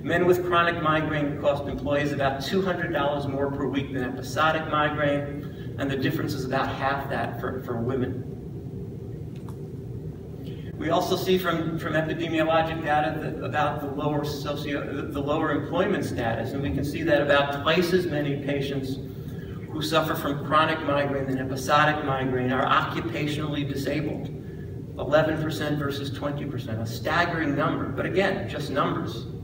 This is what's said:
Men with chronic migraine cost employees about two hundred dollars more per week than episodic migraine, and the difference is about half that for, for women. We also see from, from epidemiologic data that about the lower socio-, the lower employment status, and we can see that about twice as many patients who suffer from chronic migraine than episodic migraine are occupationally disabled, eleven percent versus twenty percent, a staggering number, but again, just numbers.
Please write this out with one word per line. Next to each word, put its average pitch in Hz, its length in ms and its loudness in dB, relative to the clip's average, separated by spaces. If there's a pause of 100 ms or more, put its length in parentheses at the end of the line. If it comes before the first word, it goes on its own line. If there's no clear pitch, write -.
Men 170 220 4
with 175 180 6
chronic 170 380 2
migraine 151 580 2
cost 143 280 2
employees 143 440 0
about 135 300 0
two 190 220 2
hundred 175 280 0
dollars 143 360 0
more 139 240 0
per 139 160 -2
week 139 260 -2
than 123 100 -2
episodic 156 680 0
migraine, 147 1040 0
and 139 140 -2
the 143 40 0
difference - 380 0
is - 100 -4
about 127 240 0
half 139 440 -2
that 123 280 -2
for, 127 220 -4
for 120 160 -4
women. 123 500 -2 (2500)
We - 140 -4
also 175 260 2
see 185 220 2
from, 165 400 0
from 151 160 -2
epidemiologic 160 920 2
data 151 360 2
that - 240 -4
about 147 380 0
the 143 60 -4 (140)
lower 147 240 2
socio-, 143 840 -4
the 139 100 -2
lower 151 300 2
employment 180 520 2
status, 113 500 -2
and 139 100 -2
we 143 80 0
can 135 120 0
see 160 200 -2
that 147 180 6
about 143 400 4
twice 170 320 4
as 165 140 4
many 147 300 0
patients 135 600 -2 (720)
who 156 120 -4
suffer 156 320 2
from 143 320 -2
chronic 156 340 4
migraine 139 460 2
than 131 100 0
episodic 151 680 4
migraine 127 460 0
are 131 140 2
occupationally 147 1040 0
disabled, - 580 -2 (680)
eleven 151 460 4
percent 147 340 -2
versus 139 340 -2
twenty 143 340 -4
percent, - 360 -4
a 110 60 -4
staggering 160 680 0
number, 147 300 0
but - 220 -2
again, 180 420 2
just - 220 -6
numbers. - 560 -2 (160)